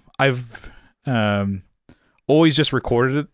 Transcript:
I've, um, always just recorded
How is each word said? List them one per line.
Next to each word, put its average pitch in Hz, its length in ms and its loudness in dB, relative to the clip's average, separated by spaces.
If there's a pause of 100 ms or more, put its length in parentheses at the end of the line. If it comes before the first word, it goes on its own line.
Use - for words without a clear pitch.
(180)
I've, 127 520 -4 (360)
um, 104 560 -2 (640)
always 156 300 4
just 151 160 0
recorded 131 600 -2